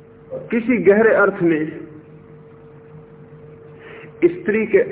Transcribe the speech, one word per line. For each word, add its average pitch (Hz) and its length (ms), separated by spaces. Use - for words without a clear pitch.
किसी 226 320
गहरे 208 320
अर्थ 196 280
में 160 180
स्त्री 214 420
के 190 140